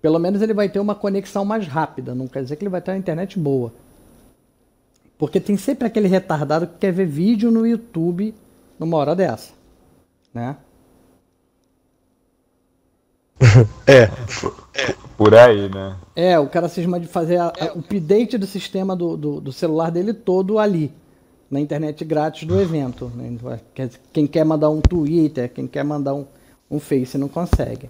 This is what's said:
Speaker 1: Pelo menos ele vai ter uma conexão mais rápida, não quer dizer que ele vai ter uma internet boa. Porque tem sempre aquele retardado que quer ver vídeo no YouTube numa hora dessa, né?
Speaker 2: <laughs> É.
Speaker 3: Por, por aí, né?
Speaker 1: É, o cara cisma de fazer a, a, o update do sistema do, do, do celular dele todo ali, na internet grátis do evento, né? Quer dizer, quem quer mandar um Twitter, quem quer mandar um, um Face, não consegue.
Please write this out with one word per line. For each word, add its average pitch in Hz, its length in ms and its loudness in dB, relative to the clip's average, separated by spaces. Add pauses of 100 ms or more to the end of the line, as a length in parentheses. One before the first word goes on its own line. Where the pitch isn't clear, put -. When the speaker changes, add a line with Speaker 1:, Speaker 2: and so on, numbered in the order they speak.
Speaker 1:
Pelo 160 180 2
menos 190 220 0
ele 220 120 0
vai 202 160 0
ter 196 100 -4
uma 208 160 -2
conexão 202 480 -4
mais 208 240 -4
rápida, 131 480 -6
não 131 140 -6
quer 139 140 -8
dizer 131 120 -8
que 170 80 -10
ele 202 60 -4
vai 180 100 -4
ter 180 120 -8
uma 190 60 -4
internet 185 400 -6
boa. 135 360 -2 (1400)
Porque 156 240 -2
tem 202 160 -2
sempre 262 280 -4
aquele 214 220 0
retardado 165 580 0
que 170 120 -20
quer 196 160 -2
ver 185 120 0
vídeo 196 460 0
no 226 160 2
YouTube 208 680 -4 (460)
numa 165 160 -2
hora 147 180 0
dessa, 170 380 -2 (840)
né? 120 220 -8 (2750)
Speaker 2:
<laughs> 113 440 8
É. 127 220 10
Speaker 3:
Por, - 480 -8 (600)
por 107 180 8
aí, 113 340 8
né? 95 280 -8 (180)
Speaker 1:
É, 175 240 4
o 143 80 0
cara 165 220 -2
cisma 175 280 -2
de 170 100 -8
fazer 170 280 -2
a, 175 120 0
a, 165 280 -6
o 175 40 -8
update 202 580 0
do 196 80 -2
sistema 190 500 -6
do, 170 220 -4
do, 147 240 -6
do 139 100 -10
celular 160 400 -2
dele 180 220 -2
todo 190 440 -2
ali, 185 360 0 (580)
na 139 80 -2
internet 151 460 -6
grátis 156 420 -4
do 180 100 0
evento, 139 580 -4
né? 120 220 -10 (380)
Quer 131 120 -6
dizer, 120 120 -14 (140)
quem 151 120 2
quer 156 200 0
mandar 156 240 2
um 156 100 0
Twitter, 151 720 -2
quem 131 160 -10
quer 139 160 -6
mandar 143 300 -4
um, 143 120 -8 (460)
um 147 80 -6
Face, 135 380 -2
não 139 100 -4
consegue. 139 640 -4